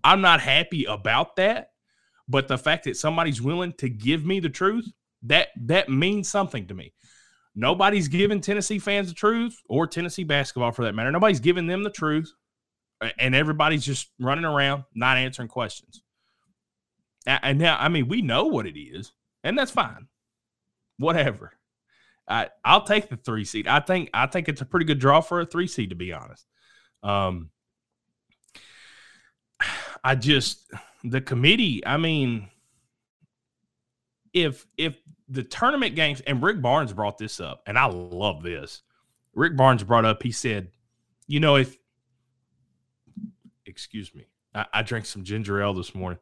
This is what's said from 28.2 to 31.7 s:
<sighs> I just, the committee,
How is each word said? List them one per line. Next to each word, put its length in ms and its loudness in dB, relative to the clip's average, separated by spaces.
<sighs> 420 -6
I 140 4
just, 540 0
the 160 -2
committee, 680 2